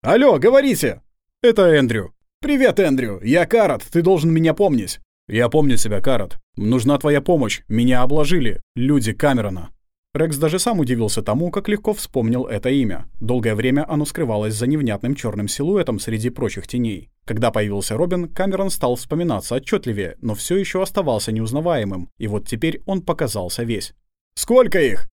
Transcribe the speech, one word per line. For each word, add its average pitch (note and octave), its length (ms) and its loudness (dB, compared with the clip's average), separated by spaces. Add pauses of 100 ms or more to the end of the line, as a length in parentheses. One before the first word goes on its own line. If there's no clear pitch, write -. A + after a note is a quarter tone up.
"Алло, G#3+ 380 4
говорите!" A#3 600 2 (400)
"Это A3+ 220 4
Эндрю". B2+ 500 2 (280)
"Привет, C4 380 2
Эндрю, B2+ 440 0
я D#3 220 2
Карат, G3 460 2
ты E3+ 100 2
должен E3 300 2
меня D#3+ 220 2
помнить". C#3+ 460 0 (280)
"Я A#2 200 0
помню C#3+ 300 4
себя, G#2 240 4
Карат. A2+ 360 2 (200)
Нужна B2 400 2
твоя D3 240 2
помощь, C#3 480 0
меня B2 320 4
обложили, C#3 600 4 (140)
люди B2 380 0
Камерона". G#2 560 -2 (440)
Рекс D3+ 240 -2
даже D#3+ 220 0
сам A3 200 0
удивился A#2 440 0
тому, E3 260 -2
как G3+ 200 -4
легко G#3 240 -2
вспомнил B2 520 -2
это A2+ 240 -4
имя. C3+ 400 0 (100)
Долгое A2+ 360 0
время B2+ 340 0
оно D3+ 160 -2
скрывалось A2 480 -4
за A2+ 140 -4
невнятным C3+ 480 -2
черным G#2 320 -6
силуэтом D3 520 -2
среди A2 300 -4
прочих - 380 -6
теней. A2+ 420 -6 (160)
Когда A2 260 -2
появился A2 460 -4
Робин, F3 300 -2
Камерон F#3+ 420 -2
стал B2 260 0
вспоминаться D3+ 600 -4
отчетливее, A#2+ 680 -4
но A2 140 -4
все F3 220 -4
еще F#3+ 240 -2
оставался C3+ 500 -2
неузнаваемым, A2 800 -4 (100)
и A2+ 80 -6
вот G#2 200 -4
теперь D#3+ 380 -4
он F#3+ 160 -4
показался A#2 600 -4
весь. A2+ 320 -6 (400)
"Сколько A#3+ 460 2
их?" - 320 4